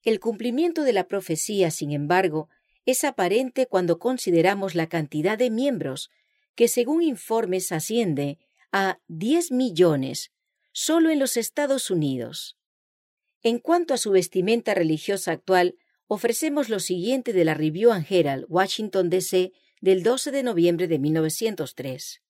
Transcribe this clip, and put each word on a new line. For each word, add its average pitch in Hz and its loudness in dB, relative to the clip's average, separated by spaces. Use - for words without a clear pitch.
El 220 2
cumplimiento 254 -2
de 262 4
la 185 0
profecía, 185 -2
sin 147 -6
embargo, 156 0
es 254 0
aparente 247 0
cuando 180 0
consideramos 190 0
la 160 -2
cantidad 165 -2
de 247 2
miembros, 220 -4
que 233 4
según 269 0
informes 220 -2
asciende 160 -2
a 190 0
diez 254 -2
millones 160 2
solo 320 2
en 294 2
los 262 0
Estados 269 -2
Unidos. 139 -2
En 233 0
cuanto 330 0
a 240 0
su 208 -2
vestimenta 190 2
religiosa 175 -2
actual, 180 2
ofrecemos 269 -2
lo 208 -2
siguiente 226 -2
de 180 4
la 156 2
Review 156 2
and 170 -2
Herald, 143 0
Washington, 190 0
D 180 2
C, 185 0
del 190 2
doce 254 0
de 269 -2
noviembre 175 2
de 160 0
mil 151 2
novecientos 160 -2
tres. - -12